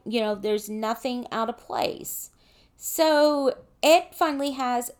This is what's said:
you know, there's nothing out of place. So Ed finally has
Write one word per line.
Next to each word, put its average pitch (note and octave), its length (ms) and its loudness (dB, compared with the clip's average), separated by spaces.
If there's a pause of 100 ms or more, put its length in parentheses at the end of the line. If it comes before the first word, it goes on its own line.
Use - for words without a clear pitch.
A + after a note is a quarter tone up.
you A3+ 160 -2
know, G#3+ 140 0
there's G#3 340 -2
nothing A3 640 -4
out A3+ 180 -2
of A#3 80 -8
place. - 720 -6 (460)
So D4 800 2 (280)
Ed E4+ 300 6
finally C#4+ 400 -2
has B3 480 -2